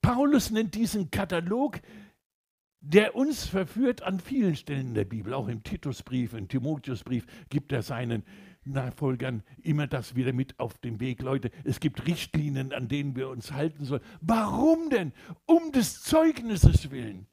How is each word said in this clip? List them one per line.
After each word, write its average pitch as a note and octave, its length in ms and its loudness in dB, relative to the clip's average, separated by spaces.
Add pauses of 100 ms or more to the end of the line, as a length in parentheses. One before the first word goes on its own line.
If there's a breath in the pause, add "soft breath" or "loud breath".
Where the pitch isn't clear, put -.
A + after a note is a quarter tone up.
Paulus C4 480 4
nennt A3 240 0
diesen G#3 360 -2
Katalog, G3 680 -2 (1000 loud breath)
der G3 360 4
uns C#4 300 0
verführt, G#3+ 560 0
an - 180 -4
vielen A3 340 0
Stellen C3+ 340 -6
in A#2+ 60 -6
der G#2+ 100 2
Bibel, A2 300 -8
auch B2 140 -4
im A2+ 160 -6
Titusbrief, B2+ 720 -6
im G#2 120 -8
Timotheusbrief, B2+ 800 -4 (220 loud breath)
gibt C#3 240 -4
er B2 100 -2
seinen A#2 400 -4 (420 loud breath)
Nachfolgern C3 800 -4 (200 soft breath)
immer D3 240 0
das B2+ 280 -6
wieder B2+ 180 0
mit B2+ 280 -2
auf B2 180 -4
den A2+ 220 -6
Weg. B2+ 220 -4
Leute, C3 280 -2 (140 loud breath)
es - 160 -2
gibt - 260 -2
Richtlinien, D3 640 -2
an B2+ 140 -4
denen C#3+ 300 -2
wir C3 140 -4
uns B2 220 -10
halten D3 320 -4
sollen. C3+ 180 -2 (180 loud breath)
Warum A#3+ 720 2
denn? F#3 220 0 (340 loud breath)
Um E4 260 4
des A#3+ 300 0
Zeugnisses A#3 880 6
willen. A2 420 -10